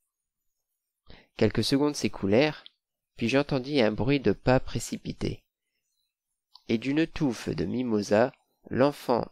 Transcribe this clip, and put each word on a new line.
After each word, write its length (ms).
Quelques 280
secondes 300
s'écoulèrent, 680
puis 120
j'entendis 540
un 100
bruit 280
de 120
pas 280
précipités. 840
Et 100
d'une 280
touffe 440
de 160
mimosas, 640
l'enfant 600